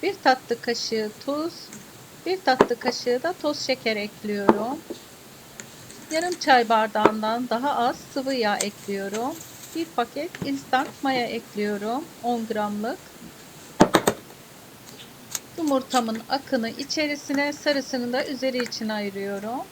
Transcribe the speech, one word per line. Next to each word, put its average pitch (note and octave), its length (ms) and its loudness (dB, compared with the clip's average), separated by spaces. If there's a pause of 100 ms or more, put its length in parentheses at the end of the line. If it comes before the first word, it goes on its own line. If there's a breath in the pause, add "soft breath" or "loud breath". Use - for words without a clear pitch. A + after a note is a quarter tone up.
Bir F#4+ 200 2
tatlı B3+ 380 4
kaşığı A3 500 -2 (140)
tuz, D4+ 280 -2 (720)
bir F#4 160 0
tatlı B3+ 380 6
kaşığı B3 440 0
da F4 180 0
toz D4 180 2
şeker B3 360 0
ekliyorum. G#3 840 2 (1300)
Yarım E4+ 280 0
çay B3 300 8
bardağından A3 800 4
daha B3 260 2
az B3 200 4 (180)
sıvı C4+ 200 -2
yağ G#3+ 240 4
ekliyorum. G3+ 760 -2 (400)
Bir E4 100 -2
paket - 600 -4
instant C4+ 580 0
maya C4 220 2
ekliyorum, G#3 760 -2 (200)
on A#3 240 0
gramlık. G#3+ 500 -2 (2500)
Yumurtamın B3+ 720 2
akını C4 400 0
içerisine, C#4+ 840 0
sarısını C4 600 0
da C4+ 120 2
üzeri B3+ 380 0
için A3+ 260 -2
ayırıyorum. G3+ 720 -4 (100)